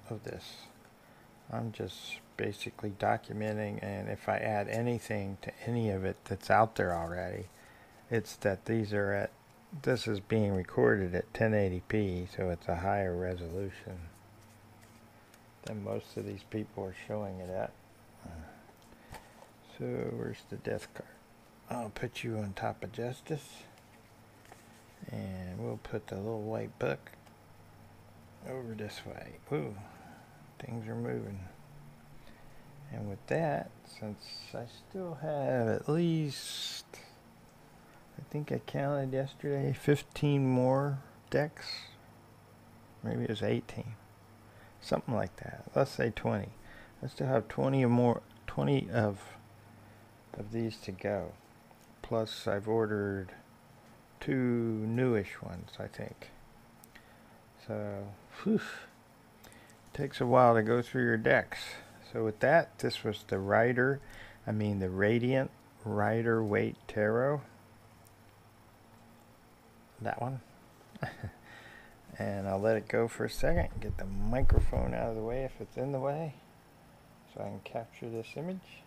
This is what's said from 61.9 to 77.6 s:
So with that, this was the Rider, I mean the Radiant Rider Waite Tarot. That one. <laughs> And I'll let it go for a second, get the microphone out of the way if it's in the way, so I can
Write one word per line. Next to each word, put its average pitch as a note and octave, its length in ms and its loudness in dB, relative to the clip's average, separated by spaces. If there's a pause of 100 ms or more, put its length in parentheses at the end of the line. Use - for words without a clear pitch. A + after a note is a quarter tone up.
So A2+ 100 0
with G#2+ 160 0
that, D3 400 6
this - 240 -2
was A2 240 -2
the F#2+ 120 0
Rider, A#2+ 600 6 (460)
I A2+ 80 0
mean G#2 260 2
the F#2 100 0
Radiant A#2 640 4 (320)
Rider A2 580 4
Waite G#2+ 360 2 (100)
Tarot. A#2+ 540 2 (2500)
That A2 220 -2
one. B2+ 180 -2 (640)
<laughs> - 80 -4 (1080)
And G2+ 280 -2
I'll G2 120 2
let A2 180 6
it G2+ 100 -4
go A2+ 200 2
for A#2 180 -2
a A#2 40 -2
second, - 400 4 (100)
get - 200 -4
the G2 60 -4
microphone A#2+ 920 6
out A#2 140 0
of A2+ 60 -2
the A2 60 -2
way A#2+ 220 -2
if B2+ 160 -4
it's - 180 -10
in C3 140 0
the C3+ 80 0
way, C#3+ 340 -2 (1000)
so G#2+ 100 -10
I - 20 -4
can G#2 200 -8